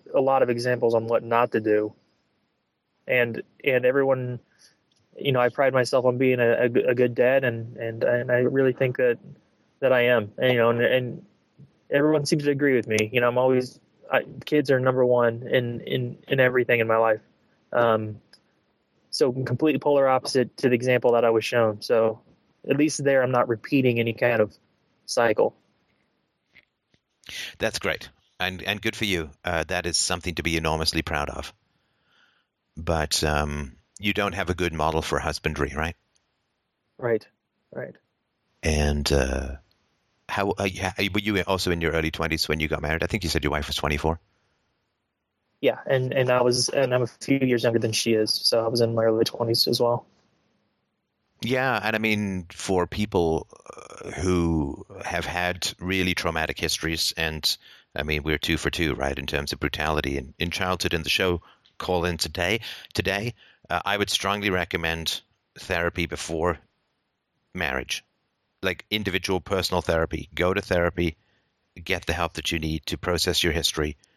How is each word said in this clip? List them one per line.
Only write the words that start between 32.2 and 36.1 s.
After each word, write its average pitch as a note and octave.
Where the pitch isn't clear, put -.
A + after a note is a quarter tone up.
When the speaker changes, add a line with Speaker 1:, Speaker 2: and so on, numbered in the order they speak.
Speaker 2:
But, D#2+
um, D2
you G2+
don't G2+
have F#2
a F2
good E2+
model D#2
for D2
husbandry, D2+
right? E2